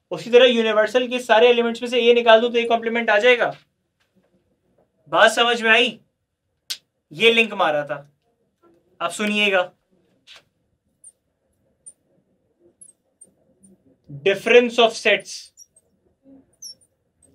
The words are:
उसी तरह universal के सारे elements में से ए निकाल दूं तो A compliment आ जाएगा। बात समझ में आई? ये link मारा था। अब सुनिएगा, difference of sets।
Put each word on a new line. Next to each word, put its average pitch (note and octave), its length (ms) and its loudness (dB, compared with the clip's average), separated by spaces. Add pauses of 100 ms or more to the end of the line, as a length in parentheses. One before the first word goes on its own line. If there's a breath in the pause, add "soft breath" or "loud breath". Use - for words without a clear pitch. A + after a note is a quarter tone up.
(120)
उसी F3 180 -10
तरह A#3+ 160 6
universal A3+ 600 0
के B3 120 -6
सारे A#3 280 2
elements A#3 340 -2
में A#3+ 60 -10
से A#3+ 120 -2
ए A#3 140 4
निकाल A3+ 260 6
दूं A#3+ 100 -2
तो A#3 80 -4
A A#3 80 -2
compliment A3+ 440 -4
आ G#3 80 2
जाएगा। A3+ 340 0 (1600)
बात G3+ 200 4
समझ A#3+ 300 0
में A3+ 80 0
आई? A#3+ 280 0 (1120)
ये G#3+ 200 2
link A3+ 220 -2
मारा D3+ 300 -2
था। C#3+ 220 -12 (920)
अब E3+ 120 -4
सुनिएगा, G#3 580 -2 (4000)
difference A#3 540 0
of A3+ 160 2
sets। - 380 -4 (2000)